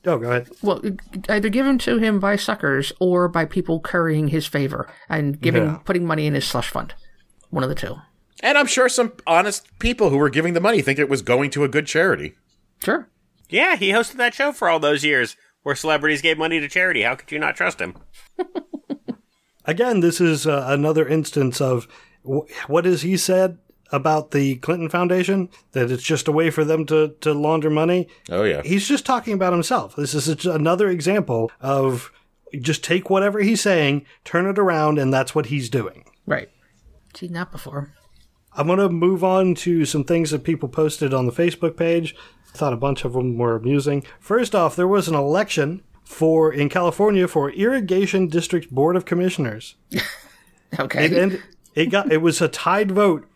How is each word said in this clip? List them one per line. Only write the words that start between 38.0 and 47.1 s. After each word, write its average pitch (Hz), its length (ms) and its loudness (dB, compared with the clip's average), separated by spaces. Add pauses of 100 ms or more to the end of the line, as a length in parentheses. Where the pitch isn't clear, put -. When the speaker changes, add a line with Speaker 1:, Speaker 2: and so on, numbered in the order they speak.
Speaker 1:
I'm 147 140 -2
gonna 190 220 2
move 175 340 2
on 185 340 2
to 165 280 0
some 143 200 -2
things 165 260 0
that 147 120 -4
people 151 260 -2
posted 151 460 0
on 127 120 0
the 120 60 0
Facebook 170 440 -2
page. 170 400 -2 (360)
I - 40 -20
thought 139 160 -2
a 120 40 -2
bunch 135 280 -2
of 120 80 -4
them 127 260 -2
were 117 160 2
amusing. 139 500 0 (140)
First 233 380 -2
off, 170 180 2
there 180 140 0
was 190 200 2
an 160 60 0
election 156 680 0 (220)
for, 160 480 2
in 143 160 0
California, 185 600 2